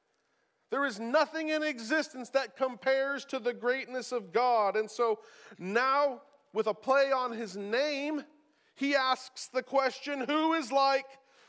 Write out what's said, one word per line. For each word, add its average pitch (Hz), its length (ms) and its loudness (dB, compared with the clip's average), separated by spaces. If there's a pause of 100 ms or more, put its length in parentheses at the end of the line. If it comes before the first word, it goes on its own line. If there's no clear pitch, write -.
(720)
There 277 160 0
is 214 140 -4
nothing 302 480 0
in 311 160 0
existence 262 680 -4
that 269 260 -2
compares 269 720 0
to 262 140 -6
the 233 120 -2
greatness 247 600 -4
of 202 200 -6
God. 220 440 4
And 214 120 0
so 226 300 0 (400)
now, 254 640 2 (300)
with 214 160 0
a 208 60 0
play 269 360 4
on 254 220 0
his 220 240 -8
name, 277 680 -2 (520)
he 277 180 -2
asks 262 540 -2
the 254 140 -2
question, 269 580 0
"Who 311 340 2
is 285 160 -2
like 269 360 2 (420)